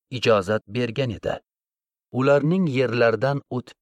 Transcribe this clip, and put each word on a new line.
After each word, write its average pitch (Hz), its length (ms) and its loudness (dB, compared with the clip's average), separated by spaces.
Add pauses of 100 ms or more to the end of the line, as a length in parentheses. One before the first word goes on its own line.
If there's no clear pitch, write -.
ijozat 107 580 0
bergan 120 440 -4
edi. - 260 -6 (760)
Ularning 143 560 2
yerlaridan 123 760 0
o'tib - 340 -10